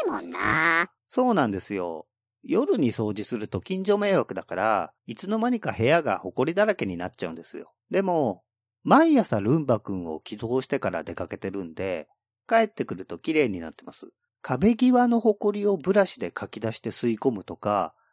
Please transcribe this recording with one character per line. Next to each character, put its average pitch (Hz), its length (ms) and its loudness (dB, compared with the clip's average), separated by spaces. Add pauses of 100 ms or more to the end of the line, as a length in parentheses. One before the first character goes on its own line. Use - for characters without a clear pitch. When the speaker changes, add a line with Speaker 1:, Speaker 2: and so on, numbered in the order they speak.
Speaker 1:
も 233 120 -4
ん 170 100 -12
な。 170 580 0 (200)
Speaker 2:
そ 254 220 2
う 220 40 2
な 139 140 4
ん - 20 -2
で 98 80 -4
す 104 160 -8
よ。 85 320 -6 (380)
夜 254 340 2
に 123 140 2
掃 107 200 -2
除 101 120 -8
す 123 120 -6
る 104 120 -6
と 92 120 -6
近 190 240 -4
所 202 140 2
迷 202 180 2
惑 113 180 0
だ 87 100 -8
か - 100 -10
ら、 95 380 0 (140)
い - 100 -10
つ 185 120 -10
の 220 120 -2
間 240 100 0
に 240 80 0
か - 180 -4
部 110 80 0
屋 160 180 4
が 104 160 0
埃 135 360 -2
だ 202 120 2
ら 214 100 0
け - 100 -4
に 90 100 -4
な 87 120 -6
っ - 80 -12
ち - 100 -6
ゃ 82 40 -8
う - 20 -10
ん - 20 -14
で 82 80 -14
す - 160 -16
よ。 - 140 -18 (180)
で 190 120 2
も、 156 420 0 (400)
毎 302 320 6
朝 120 240 2
ル 107 180 2
ン 151 60 -2
バ 123 140 4
く - 140 -8
ん 90 140 -4
を 80 120 -6
起 - 180 -12
動 120 240 -2
し 131 60 -6
て 139 140 -2
か 98 100 -2
ら 80 140 -4
出 82 100 -12
か 90 140 -8
け 98 100 -10
て 95 100 -8
る 95 140 -6
ん 80 100 -10
で、 90 360 -6 (400)
帰 226 160 4
っ 214 40 -2
て - 160 -6
く 90 120 -8
る 92 100 -12
と 87 100 -10
綺 156 180 -2
麗 147 140 4
に 92 120 -6
な 80 100 -8
っ - 20 -12
て - 120 -20
ま - 80 -16
す。 - 160 -20 (340)
壁 165 320 2
際 247 320 4
の 233 140 2
埃 208 460 0
を 202 100 2
ブ 165 160 0
ラ 196 120 6
シ - 140 -6
で 92 140 -6
か - 160 -8
き - 100 -14
出 110 140 -4
し - 80 -14
て 117 100 -6
吸 120 200 -2
い 110 60 0
込 135 140 0
む 98 140 -4
と 85 120 -12
か、 101 380 -2 (180)